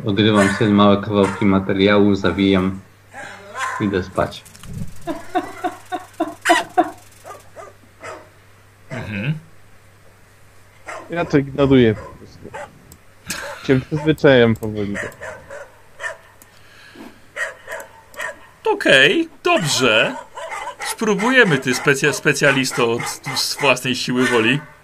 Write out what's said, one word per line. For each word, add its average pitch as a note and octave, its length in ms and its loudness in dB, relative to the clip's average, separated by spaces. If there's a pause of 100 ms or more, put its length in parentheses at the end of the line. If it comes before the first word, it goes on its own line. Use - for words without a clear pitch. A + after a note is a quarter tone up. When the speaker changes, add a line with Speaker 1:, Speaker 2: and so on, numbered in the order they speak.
Speaker 1:
y, A2+ 40 -2
odrywam G#2 460 4
sobie A2 160 0
małe G2+ 320 6
kawałki G2+ 420 0
materiału, G2 720 4
zawijam, F#2+ 640 0 (1000)
idę G2 220 -2
spać. - 400 -6 (4000)
Speaker 2:
Mhm. A2 440 -6 (1800)
Speaker 3:
Ja E3+ 140 -4
to E3 140 2
ignoruję C3+ 560 4
po - 60 -8
prostu. - 380 -20 (1300)
Się C3 140 4
przyzwyczajam D3 720 2
powoli G#2+ 400 -6
do G2 60 -8 (3750)
Speaker 2:
Okej, G#3+ 560 4 (140)
dobrze. C#3+ 720 2 (720)
Spróbujemy, G#3+ 720 2
ty C3+ 160 -2
specja-, C#3 380 0
specjalisto C3+ 800 0
od, A#2 100 -4 (360)
z - 220 -6
własnej B2+ 360 0
siły B2+ 300 0
woli. A#2+ 340 2 (240)